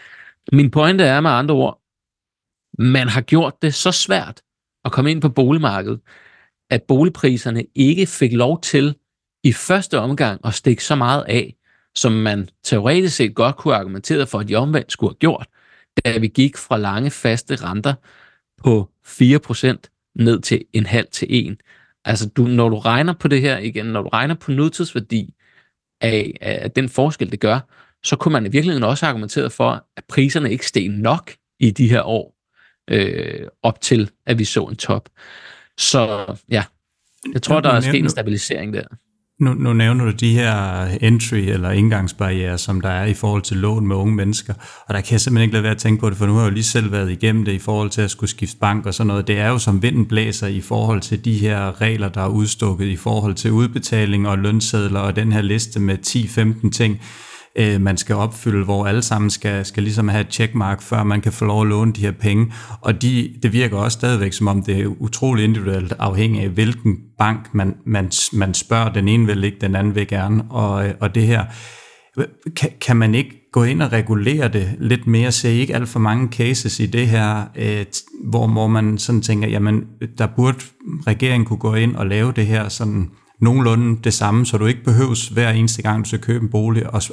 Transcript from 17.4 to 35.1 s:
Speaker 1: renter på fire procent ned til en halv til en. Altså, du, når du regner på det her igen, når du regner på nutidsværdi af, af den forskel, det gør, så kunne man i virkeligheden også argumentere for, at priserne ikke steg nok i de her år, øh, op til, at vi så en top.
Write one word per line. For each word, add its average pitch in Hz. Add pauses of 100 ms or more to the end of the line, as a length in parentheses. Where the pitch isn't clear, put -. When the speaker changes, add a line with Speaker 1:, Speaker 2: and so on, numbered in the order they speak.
Speaker 1:
renter 107 (720)
på 110 (160)
fire 131
procent - (260)
ned 117
til - (100)
en 110
halv 113
til -
en. 110 (480)
Altså, 107
du, 127
når 120
du 110
regner 127
på 170
det 139
her 135
igen, 107
når 113
du -
regner 135
på -
nutidsværdi 131 (680)
af, 110
af 104
den 131
forskel, 127
det 104
gør, 113 (440)
så -
kunne 160
man 123
i 95
virkeligheden 147
også 131
argumentere 123
for, 120 (120)
at -
priserne 139
ikke 123
steg 98
nok 110 (280)
i 117
de 110
her 117
år, 110 (540)
øh, 82 (160)
op 117
til, 110 (160)
at 120
vi 107
så -
en -
top. - (680)